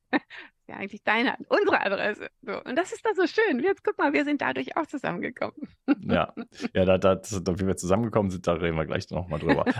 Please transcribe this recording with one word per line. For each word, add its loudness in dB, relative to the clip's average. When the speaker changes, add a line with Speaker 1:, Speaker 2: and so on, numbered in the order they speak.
Speaker 1:
Es -20
ist -14
ja -12
eigentlich -12
deine, 2
unsere 2
Adresse. -4
So. -8
Und -8
das -2
ist -10
doch 0
so 2
schön. 2
Jetzt 0
guck -2
mal, 2
wir 2
sind -2
dadurch -4
auch -2
zusammengekommen. -6
<laughs> 2
Speaker 2:
Ja, 0
ja, 4
da, 6
da, 6
da, -2
wie -2
wir 0
zusammengekommen 2
sind, -6
da 4
reden 0
wir 0
gleich -4
noch -4
mal -4
drüber. 2